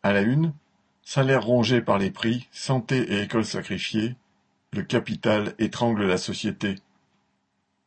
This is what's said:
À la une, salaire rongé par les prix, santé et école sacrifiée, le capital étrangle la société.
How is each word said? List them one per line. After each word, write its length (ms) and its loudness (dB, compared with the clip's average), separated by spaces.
À 120 2
la 80 4
une, 320 2
salaire 420 2
rongé 380 4
par 160 2
les 120 0
prix, 420 -2
santé 600 -2
et 80 0
école 240 0
sacrifiée, 720 -4
le 100 -4
capital 760 -2
étrangle 480 0
la 100 2
société. 600 -4